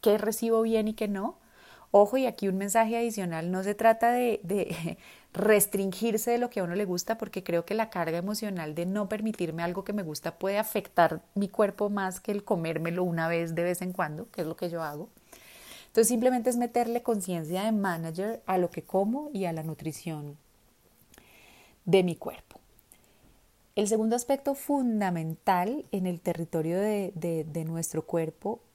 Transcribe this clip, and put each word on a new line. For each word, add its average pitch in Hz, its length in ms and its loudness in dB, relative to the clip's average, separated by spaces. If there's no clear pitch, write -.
¿Qué 214 180 4
recibo 226 440 0
bien 220 260 0
y 214 60 -4
qué 220 140 -4
no? 202 280 -4
Ojo, 208 240 8
y 269 100 4
aquí 202 220 -2
un 190 100 0
mensaje 220 380 2
adicional, 185 540 -2
no 185 120 -2
se 202 120 -2
trata 226 380 6
de, 247 300 2
de 170 560 -4
<laughs> - 160 -20
restringirse 208 1000 2
de 240 60 2
lo 240 120 -2
que 214 100 -4
a 185 40 0
uno 170 100 -4
le 208 100 0
gusta, 180 320 -2
porque 202 280 -8
creo 170 200 0
que 208 100 -4
la 220 160 -2
carga 165 280 -2
emocional 185 560 -6
de 170 120 -4
no 196 220 -2
permitirme 202 540 -4
algo 180 220 -4
que 208 80 -6
me 208 100 -2
gusta 160 340 -8
puede 196 220 -2
afectar 175 640 2
mi 202 120 0
cuerpo 202 420 0
más 190 300 -4
que 214 120 -6
el 202 100 -4
comérmelo 170 640 0
una 165 240 0
vez, 170 260 -2
de 170 80 0
vez 175 200 0
en 185 100 -6
cuando, 170 380 -4
que - 100 -10
es 156 80 -2
lo 165 80 -8
que 180 120 -6
yo 165 140 -6
hago. 147 260 -8
Entonces 220 220 6
simplemente 247 420 4
es 240 60 0
meterle 240 460 0
conciencia 180 600 -2
de 220 100 2
manager 190 720 -2
a 185 120 2
lo 175 120 2
que - 120 -10
como 233 500 0
y 196 120 -2
a 170 80 -2
la 160 100 -4
nutrición 151 760 -8
de 185 180 6
mi 175 140 0
cuerpo. - 440 -14
El 202 120 2
segundo 220 280 2
aspecto 277 380 0
fundamental 202 1400 0
en 185 140 0
el 175 140 -4
territorio 165 580 -2
de, 202 360 0
de, 165 300 -2
de 160 200 -6
nuestro 160 380 -4
cuerpo 170 580 -4